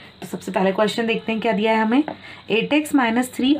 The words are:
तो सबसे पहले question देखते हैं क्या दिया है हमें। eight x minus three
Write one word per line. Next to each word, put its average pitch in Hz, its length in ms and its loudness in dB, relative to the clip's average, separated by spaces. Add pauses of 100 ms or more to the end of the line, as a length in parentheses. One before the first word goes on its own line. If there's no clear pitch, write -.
(220)
तो 185 60 -12
सबसे 190 240 -10
पहले 190 200 2
question 214 360 0
देखते 220 240 -2
हैं 226 100 -4
क्या 233 120 0
दिया 214 180 0
है 220 140 2
हमें। 247 180 4 (460)
eight 220 240 0
x 302 220 2
minus 247 400 0
three 269 240 2